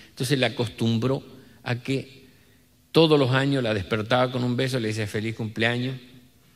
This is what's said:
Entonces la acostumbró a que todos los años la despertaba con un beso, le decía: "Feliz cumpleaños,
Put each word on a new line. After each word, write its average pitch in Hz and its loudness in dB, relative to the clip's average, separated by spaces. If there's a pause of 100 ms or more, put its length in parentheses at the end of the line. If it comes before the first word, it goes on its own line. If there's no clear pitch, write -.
Entonces 135 -2
la 123 2
acostumbró 117 -2 (400)
a 123 -4
que 131 -8 (680)
todos 156 6
los 131 4
años 135 2
la 110 0
despertaba 113 0
con 123 -2
un 123 0
beso, 127 -2
le 110 -2
decía: 107 -4
"Feliz 110 -4
cumpleaños, 120 -2 (600)